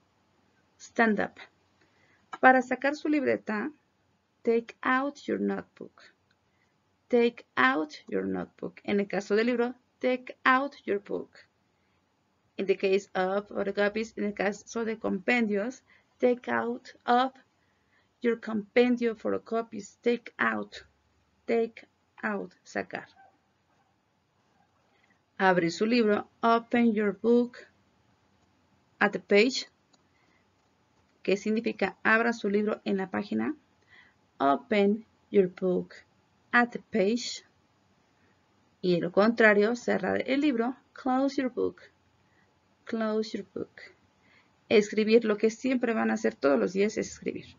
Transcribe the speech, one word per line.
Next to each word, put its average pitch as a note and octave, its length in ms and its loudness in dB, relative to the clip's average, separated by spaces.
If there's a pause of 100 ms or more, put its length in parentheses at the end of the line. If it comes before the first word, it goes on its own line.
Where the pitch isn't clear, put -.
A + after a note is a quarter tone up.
(800)
stand A3 400 0
up. - 200 -6 (1000)
Para B3+ 220 6
sacar C4 340 -2
su D#4 140 -6
libreta, A3+ 640 -2 (720)
take A#3 380 -2
out C4+ 440 -2
your G#3 140 -4
notebook. - 640 -8 (1040)
Take A#3+ 380 2 (100)
out C#4 380 2 (140)
your F#3+ 180 -4
notebook. - 580 -8
En G3+ 160 0
el G3+ 80 -2
caso G3 280 -4
del A3+ 120 2
libro, A#3+ 280 -2 (240)
take B3+ 440 -4
out C4+ 400 2
your G3+ 160 -4
book. - 380 -10 (1200)
In G3 80 -4
the F#3 120 0
case G3 360 0
of F#3+ 360 -2
photocopies, G#3 680 -4
en G#3 80 -4
el G3+ 80 -4
caso G#3 520 -4
de A3 120 -6
compendios, G#3 840 -2 (360)
take B3 320 0
out A#3 380 -4 (160)
of B3+ 280 2 (880)
your A#3 160 0
compendio A#3 760 0
photocopies. A3 840 -6
Take A#3+ 360 -2
out, G#3+ 480 -6 (600)
take A3+ 420 -4 (360)
out, G3 300 -6 (100)
sacar. - 440 -10 (2250)
Abrir F3 340 2
su A3 140 -2
libro, A3 440 2 (120)
open A#3 520 2
your G#3 200 0
book A#3+ 440 2 (1400)
at G3+ 120 2
the F#3 80 -4
page. G#3+ 480 2 (1500)
¿Qué G3 160 0
significa? G#3+ 640 -4
Abra A3+ 300 2
su G#3+ 160 -6
libro G#3 360 -2
en G3+ 120 -2
la F#3+ 120 -4
página. A3 460 -4 (840)
Open G3+ 640 2 (260)
your G3 180 4
book F3+ 460 -4 (560)
at A#3+ 200 2
the G3+ 80 -10 (120)
page. A3+ 520 -2 (1400)
Y F3 180 2
lo E3+ 120 -4
contrario, G#3+ 640 4
cerrar G3 520 -2
el C4+ 140 -2
libro. B3+ 340 0 (180)
Close C4+ 480 -2
your B3+ 100 -2
book. F#3 300 -4 (1040)
Close A3 520 -4
your G3 160 -10
book. - 280 -12 (880)
Escribir, G#3+ 560 4
lo G#3 120 -2
que A3 120 2
siempre B3 440 -2
van A3 180 -2
a A3 40 -2
hacer G#3+ 200 -2
todos C#4 240 2
los F#3+ 140 -2
días G3+ 240 -2
es - 140 -6
escribir. - 340 -10 (140)